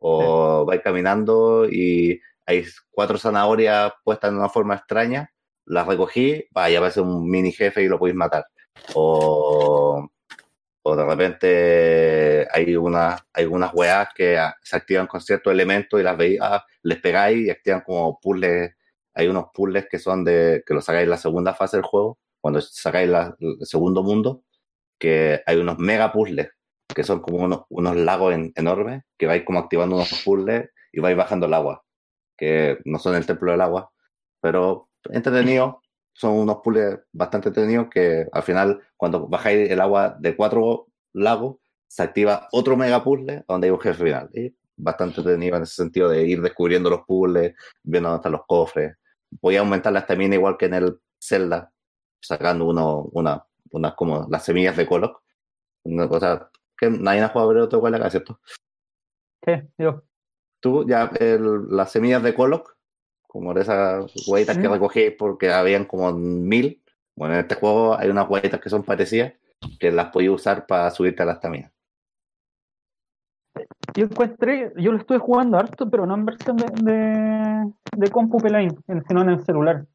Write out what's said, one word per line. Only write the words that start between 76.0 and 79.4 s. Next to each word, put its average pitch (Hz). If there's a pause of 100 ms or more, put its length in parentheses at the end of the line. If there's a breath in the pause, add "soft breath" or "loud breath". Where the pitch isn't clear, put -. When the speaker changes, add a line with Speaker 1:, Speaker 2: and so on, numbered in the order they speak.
Speaker 2:
no 190
en 214
versión 226
de, 233 (160)
de, 220 (240)
de 196
compu 226
Pelain, 214 (180)
en-, 165
sino 180
en 185
el 175